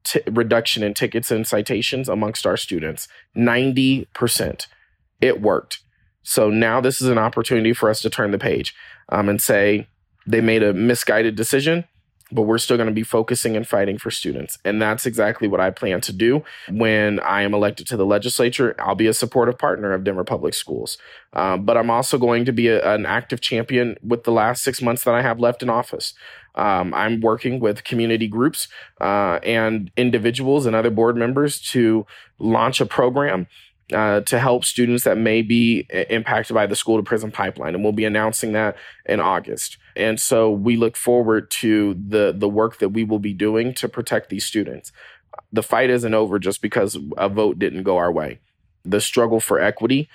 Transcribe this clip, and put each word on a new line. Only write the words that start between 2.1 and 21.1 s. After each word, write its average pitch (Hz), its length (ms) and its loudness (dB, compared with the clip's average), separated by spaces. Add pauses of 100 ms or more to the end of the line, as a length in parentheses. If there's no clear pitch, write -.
our 92 100 2
students. 80 500 -6 (280)
Ninety 131 800 2
percent. - 500 -2 (560)
It 123 180 4
worked. 101 420 0 (420)
So 110 260 2
now 113 320 2
this 131 180 0
is 127 100 0
an 117 100 4
opportunity 113 540 0
for 113 180 2
us 110 100 -4
to 110 80 -2
turn 107 220 -2
the 98 80 0
page, - 340 -2 (360)
um, 101 200 0
and 104 100 0
say, 104 480 2 (380)
"They 113 160 2
made 113 220 4
a 104 100 4
misguided 113 640 2
decision, 143 480 0 (480)
but 110 120 0
we're 113 160 2
still 123 180 2
gonna 113 140 0
be 107 100 -2
focusing 110 560 -2
and 107 100 -4
fighting 101 300 0
for - 140 -8
students." - 520 -8
And 104 160 -2
that's 107 280 -2
exactly 113 400 0
what 95 120 0
I 92 120 2
plan 95 300 -4
to - 120 -6
do 117 300 0 (260)
when 107 520 0
I 98 200 0
am 101 140 0
elected 104 320 -2
to 123 100 -4
the 98 80 2
legislature. 120 720 0
I'll 98 160 0
be 110 140 2
a 110 80 2
supportive 120 420 0
partner 101 360 -2
of 95 100 -2
Denver 95 200 -2
Public - 300 -4
Schools. - 460 -8 (340)